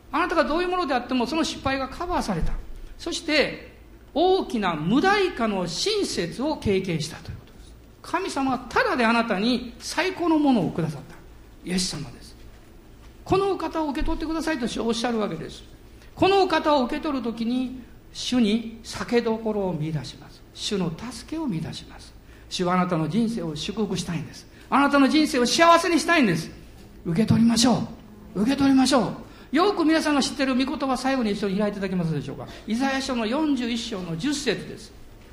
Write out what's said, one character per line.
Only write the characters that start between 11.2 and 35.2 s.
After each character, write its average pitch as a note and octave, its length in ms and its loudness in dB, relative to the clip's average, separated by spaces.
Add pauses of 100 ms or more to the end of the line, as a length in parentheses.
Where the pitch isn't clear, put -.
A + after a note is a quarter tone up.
イ F3+ 40 -6
エ F#3 60 0
ス F#3 180 -2
様 C#3+ 160 -10
で - 100 -18
す。 - 140 -20 (880)
こ - 120 2
の G4 140 2
お F4 60 -2
方 D#4+ 260 -4
を D#4 60 -2
受 D4 120 -4
け - 60 0
取 D#4+ 100 0
っ D#4+ 40 -6
て D#4+ 60 -4
く D#4 60 -4
だ D#4+ 100 -4
さ D#4+ 100 -2
い D#4 60 -2
と A#3 100 -2
主 - 100 -8
は A3+ 80 -2
お A3+ 40 0
っ - 20 2
し A3+ 120 -4
ゃ B3 60 0
る A#3 80 -2
わ G3+ 100 -2
け E3 60 -8
で D#3+ 160 -10
す。 - 140 -18 (500)
こ F4 140 4
の G4 140 6
お F#4 40 4
方 D#4+ 300 4
を C4 80 4
受 A#3+ 100 -4
け D4+ 60 -4
取 C#4+ 180 -2
る A3 60 -6
と A#3 80 -4
き A3+ 120 -6
に、 B3 380 -4 (300)
主 - 260 -2
に A3 460 2
酒 A#3 360 -2
ど A3+ 160 0
こ A3+ 160 -2
ろ G3+ 140 -2
を F3+ 60 -2
見 D#3 200 -4
出 D3 120 -4
し - 140 -14
ま - 120 -20
す。 - 100 -20 (140)
主 - 240 -4
の F3 140 0 (180)
助 - 200 -14
け D#4 80 -6
を D#4+ 100 -4
見 E3+ 120 -2
出 A#2+ 140 -8
し - 120 -14
ま - 120 -18
す。 - 160 -20 (400)
主 F#3 100 -2
は F3+ 100 2
あ - 40 4
な F3+ 80 4
た F3+ 100 0
の D#3+ 120 0
人 G#3+ 200 2
生 - 140 -4
を D#3 140 -4
祝 G#3 280 -4
福 F#3 120 -2
し - 80 -4
た E3+ 100 -4
い D#3 40 -2
ん D#3+ 80 -8
で - 80 -16
す。 - 120 -20 (240)
あ B3 100 4
な C#4 80 4
た C#4+ 100 4
の C4+ 100 8
人 D#4 180 4
生 C4 140 0
を A#3+ 60 4
幸 E4 320 8
せ F4+ 120 0
に E4 80 4
し - 80 -4
た E4+ 120 4
い C#4+ 40 6
ん A#3 40 6
で E3+ 100 4
す。 D#3+ 140 -6 (540)
受 E3+ 160 0
け A3 60 4
取 A3+ 160 6
り A#3 40 8
ま A#3 100 4
し B3 100 4
ょ A3 160 4 (520)
う。 F#3 80 0
受 A3+ 80 2
け C#4 60 2
取 C#4 140 4
り C4+ 60 6
ま C4 100 6
し D4 80 4
ょ F#3+ 180 4 (400)
う。 B3+ 40 2
よ G4 160 4
く F4+ 120 0
皆 D#4 160 4
さ D4+ 120 0
ん - 20 2
が C4+ 80 2
知 - 100 -4
っ - 40 -12
て C4+ 100 0
る C4 80 2
御 C4 100 2
言 C4+ 240 -4
葉、 B3+ 80 0
最 C4 200 0
後 B3+ 60 0
に G#3+ 100 0
一 G#3 120 -4
緒 G3+ 40 0
に F#3+ 100 -2
開 G#3 120 2
い - 20 -2
て G3+ 60 -8
い - 20 -8
た G3 60 -4
だ F#3+ 40 -4
け F#3 60 -2
ま F3 80 0
す D#3+ 80 0
で C#3 100 -2
し C3 80 -10
ょ B2 40 -8
う - 20 -12
か。 B2 100 -12 (200)
イ G#3+ 80 -2
ザ C4+ 160 0
ヤ C4+ 100 -2
書 C4 160 -4
の A#3 100 -2
四 C#4+ 300 0
十 A#3+ 120 -2
一 A#3 100 -2
章 G#3 240 -8
の E3 140 -6
十 C4 160 -2
節 F3 360 -2
で - 100 -12
す。 - 140 -20 (400)